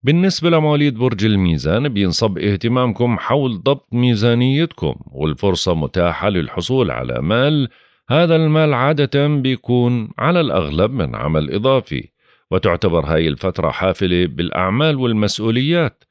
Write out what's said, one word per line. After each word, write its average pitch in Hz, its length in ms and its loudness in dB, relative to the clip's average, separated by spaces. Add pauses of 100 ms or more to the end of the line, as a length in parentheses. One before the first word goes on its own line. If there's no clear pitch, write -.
بالنسبة 170 460 0
لمواليد 151 440 0
برج 113 320 -2
الميزان، 95 640 0
بينصب 101 480 0
اهتمامكم 117 800 0
حول 123 460 -2
ضبط 139 300 -2
ميزانيتكم، 120 1000 0 (100)
والفرصة 80 680 -2
متاحة 87 540 0
للحصول 92 640 -2
على 62 300 -4
مال. 127 480 0 (400)
هذا 165 260 4
المال 156 380 2
عادة 143 540 2
بيكون 123 920 0
على 170 240 2
الأغلب 90 500 0
من 80 240 -4
عمل 73 380 -2
إضافي، 110 540 -2 (440)
وتعتبر 85 540 0
هاي 80 220 2
الفترة 80 420 -2
حافلة 90 560 0
بالأعمال 92 720 0
والمسؤوليات. 123 1160 0